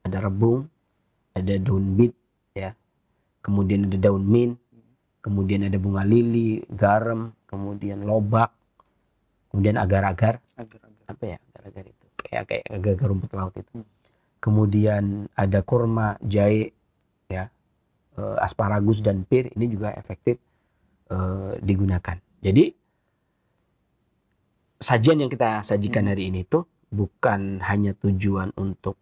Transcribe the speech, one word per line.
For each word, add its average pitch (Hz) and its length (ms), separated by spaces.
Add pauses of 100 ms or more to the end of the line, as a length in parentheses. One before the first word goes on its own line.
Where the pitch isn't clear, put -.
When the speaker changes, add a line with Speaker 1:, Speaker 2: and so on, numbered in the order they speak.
Speaker 1:
ada 95 200
rebung, 113 460 (640)
ada 92 260
daun 95 380
bit, 120 180 (400)
ya. 95 220 (680)
Kemudian 101 480
ada 95 80
daun 98 260
mint, 120 380 (580)
kemudian 98 460
ada 98 120
bunga 95 280
lili, 113 640
garam, 110 640 (120)
kemudian 101 600
lobak, 110 480 (960)
kemudian 104 280
agar-agar. 98 640 (160)
Speaker 2:
Agar-agar. 110 540
Speaker 1:
Apa - 180
ya 90 120 (100)
agar-agar 98 380
itu? - 180 (120)
Kayak, - 300
kayak - 240
agar-agar 98 380
rumput 95 240
laut 95 240
itu. 101 160
Speaker 2:
Hmm. 113 160 (500)
Speaker 1:
Kemudian 104 640 (300)
ada 98 280
kurma, 113 580
jahe, 104 540 (540)
ya, 95 220 (680)
eh, 104 240
asparagus 104 640
dan 101 220
pir, 127 300
ini 110 140
juga 107 260
efektif, - 440 (680)
eh, 95 520
digunakan. 95 580 (220)
Jadi 101 340 (2000)
sajian 127 420
yang 139 100
kita 113 340
sajikan 104 420
Speaker 2:
Hmm. 101 60
Speaker 1:
hari 98 160
ini 92 160
tuh 165 220 (220)
bukan 98 760
hanya 101 320
tujuan 98 600
untuk 98 480